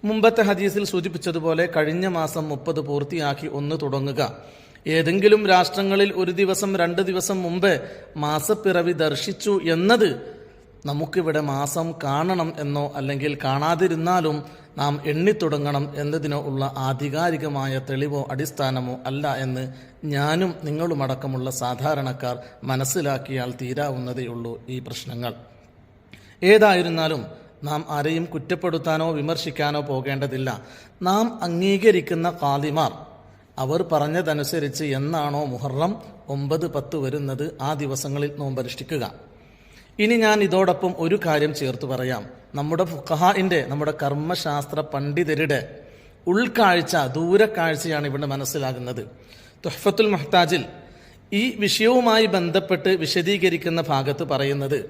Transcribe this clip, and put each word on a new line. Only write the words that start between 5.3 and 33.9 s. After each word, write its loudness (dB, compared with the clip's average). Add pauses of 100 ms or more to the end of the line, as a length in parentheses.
രാഷ്ട്രങ്ങളിൽ 4
ഒരു 0
ദിവസം 2
രണ്ട് 2
ദിവസം 0
മുമ്പ് 2 (440)
മാസപ്പിറവി 0
ദർശിച്ചു 0
എന്നത് 4 (760)
നമുക്കിവിടെ 0
മാസം -2 (100)
കാണണം 0
എന്നോ -4
അല്ലെങ്കിൽ -4
കാണാതിരുന്നാലും 0 (140)
നാം 0
എണ്ണിത്തുടങ്ങണം 0
എന്നതിനോ -2
ഉള്ള -4
ആധികാരികമായ -2
തെളിവോ -4
അടിസ്ഥാനമോ -4
അല്ല -2
എന്ന് -4 (320)
ഞാനും 0 (100)
നിങ്ങളുമടക്കമുള്ള -2
സാധാരണക്കാർ -4 (260)
മനസ്സിലാക്കിയാൽ -2
തീരാവുന്നതേയുള്ളൂ -6 (160)
ഈ -6
പ്രശ്നങ്ങൾ. -8 (1120)
ഏതായിരുന്നാലും 6 (380)
നാം -4
ആരെയും -2
കുറ്റപ്പെടുത്താനോ -2
വിമർശിക്കാനോ -2
പോകേണ്ടതില്ല. -4 (400)
നാം 2
അംഗീകരിക്കുന്ന 4 (140)
ഖാദിമാർ 2 (680)
അവർ -2
പറഞ്ഞതനുസരിച്ച് -2